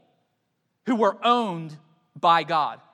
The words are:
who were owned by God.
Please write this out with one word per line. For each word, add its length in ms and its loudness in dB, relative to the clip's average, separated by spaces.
who 100 0
were 300 0
owned 500 -2
by 220 4
God. 360 -2